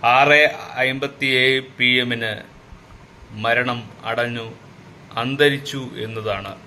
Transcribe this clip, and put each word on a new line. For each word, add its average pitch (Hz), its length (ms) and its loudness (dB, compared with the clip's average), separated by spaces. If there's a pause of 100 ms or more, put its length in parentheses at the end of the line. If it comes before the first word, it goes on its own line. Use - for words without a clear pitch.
(160)
ആറ് 143 260 6 (420)
അമ്പത്തിയേഴ് 131 800 0 (120)
പി 123 120 2 (140)
എമ്മിന് 117 300 -4 (1080)
മരണം 120 380 0 (240)
അടഞ്ഞു, 117 420 -4 (680)
അന്തരിച്ചു 139 680 0 (220)
എന്നതാണ്. 104 480 -6 (140)